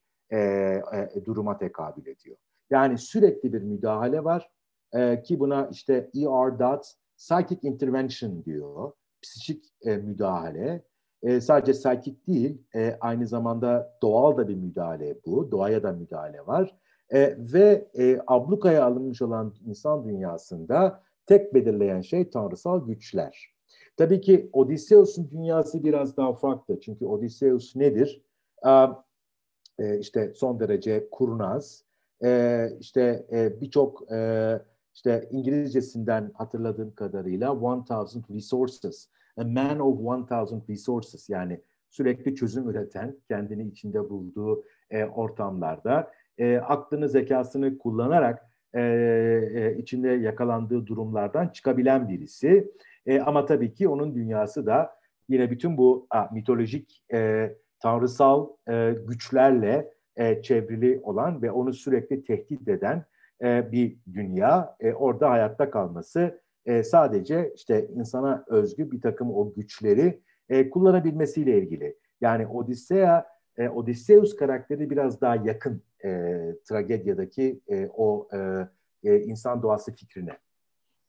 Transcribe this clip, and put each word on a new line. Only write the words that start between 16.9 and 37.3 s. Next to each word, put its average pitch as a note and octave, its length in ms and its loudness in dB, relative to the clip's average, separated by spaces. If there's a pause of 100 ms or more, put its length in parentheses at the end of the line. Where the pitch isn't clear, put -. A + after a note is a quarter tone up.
E, C#3 280 4
ve, F#3+ 500 4 (100)
e, B2+ 300 4
ablukaya D3+ 580 4
alınmış B2 360 -2
olan A2 320 -4 (120)
insan B2+ 400 -4
dünyasında F#2+ 960 -2 (220)
tek G3+ 280 6
belirleyen G#2 480 2
şey F3 280 -2
tanrısal A#2+ 580 -4
güçler. - 680 -8 (420)
Tabii E3+ 240 4
ki G3 320 6
Odysseus'un D#3 800 6
dünyası D#3+ 520 -2
biraz C#3+ 340 0
daha C3 160 0
farklı. C3+ 460 -4
Çünkü A2 260 -10
Odysseus A#2+ 680 -2
nedir? C3+ 460 0 (440)
E, C3+ 60 6 (1080)
e, G#2 200 -2
işte G#2 360 -4
son B2 240 -4
derece G#2+ 520 -2
kurnaz, A#2 720 -4 (400)
e, A#2+ 460 2 (100)
işte, B2 520 0
e, A2+ 300 0
birçok, C#3 500 0
e, A2+ 500 -2 (320)
işte A#2 380 -2
İngilizcesinden B2 1000 -2
hatırladığım A2+ 640 -8
kadarıyla G2 580 -4